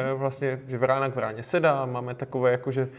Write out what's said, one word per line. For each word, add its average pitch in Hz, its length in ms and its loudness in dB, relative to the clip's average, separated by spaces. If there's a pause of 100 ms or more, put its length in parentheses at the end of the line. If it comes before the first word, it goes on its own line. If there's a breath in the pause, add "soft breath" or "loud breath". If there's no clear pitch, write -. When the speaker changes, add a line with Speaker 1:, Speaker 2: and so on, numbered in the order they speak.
(100)
Speaker 1:
Mhm. 135 80 -2
Speaker 2:
vlastně, 135 500 -2
že 127 100 -4
vrána 131 300 2
k 120 80 -4
vráně 110 260 -4
sedá, 139 440 2
máme 123 280 -4
takové 127 360 2
jako, 127 220 0
že 127 160 0 (100)